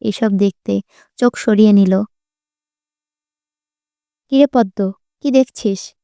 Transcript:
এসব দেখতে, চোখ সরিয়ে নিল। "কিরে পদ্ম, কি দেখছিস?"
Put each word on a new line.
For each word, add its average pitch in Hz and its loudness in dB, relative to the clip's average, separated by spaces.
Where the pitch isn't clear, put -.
এসব 214 -4
দেখতে, 196 -2
চোখ 247 2
সরিয়ে 214 2
নিল। 190 2
"কিরে 269 4
পদ্ম, 233 -2
কি 285 -4
দেখছিস?" 247 -2